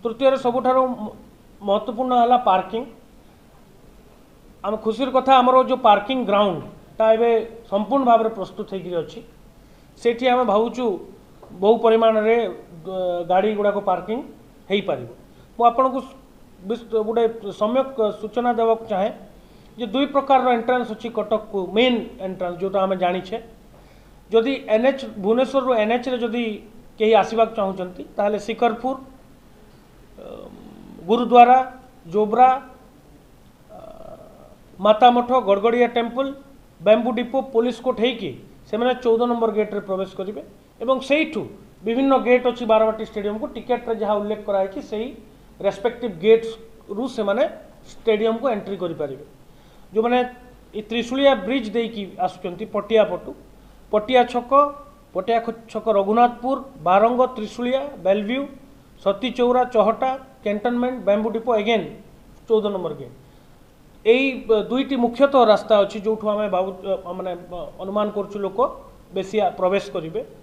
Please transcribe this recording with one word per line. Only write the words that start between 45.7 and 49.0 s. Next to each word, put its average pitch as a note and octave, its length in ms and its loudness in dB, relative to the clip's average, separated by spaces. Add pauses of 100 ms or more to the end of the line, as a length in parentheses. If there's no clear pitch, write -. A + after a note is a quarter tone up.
ଗେଟ୍ସରୁ A3+ 880 0
ସେମାନେ G#3+ 360 -2 (460)
ଷ୍ଟାଡିୟମକୁ A3+ 600 0
entry G3+ 280 -6
କରିପାରିବେ। D#3 480 -8 (680)